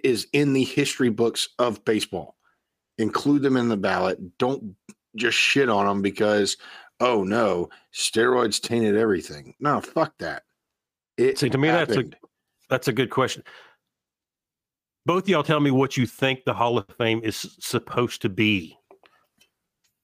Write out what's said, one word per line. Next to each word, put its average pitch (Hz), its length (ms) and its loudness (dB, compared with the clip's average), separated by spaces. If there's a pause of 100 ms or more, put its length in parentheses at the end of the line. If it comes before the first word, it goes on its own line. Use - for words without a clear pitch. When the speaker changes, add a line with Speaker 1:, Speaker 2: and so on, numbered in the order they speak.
Speaker 1:
is 117 280 0
in 143 200 2
the 135 100 2
history 139 460 0
books 113 400 -2 (100)
of 120 260 -2
baseball. 98 500 -4 (600)
Include 135 440 0
them 131 160 2
in 120 120 0
the 113 60 0
ballot. 92 640 -2
Don't 127 380 -4 (420)
just 113 180 0
shit - 320 2
on 101 220 2
'em 101 140 0
because, 104 520 2 (440)
"Oh, 120 240 2
no, 95 460 0 (220)
steroids 120 680 0
tainted 113 340 0
everything." 98 640 -2
No, 139 220 0
fuck - 380 -2
that. 78 240 -8 (760)
It 131 220 2
Speaker 2:
See, 131 100 0
to 127 80 0
me, 143 120 2
that's 160 220 2
a, 107 40 0
Speaker 1:
happened. - 200 -2 (540)
Speaker 2:
that's 127 180 -2
a 131 60 2
good 117 160 0
question. - 340 -2 (1600)
Both 180 180 2
of 190 60 -2
y'all 160 140 2
tell 151 160 2
me 143 120 4
what 131 260 2
you 127 80 2
think 131 400 -2
the 123 80 0
Hall 120 240 0
of 104 80 -2 (120)
Fame 113 260 2
is 107 200 -6
s-, - 160 -16
supposed - 640 -4
to 113 80 -2
be. 95 480 -2 (1300)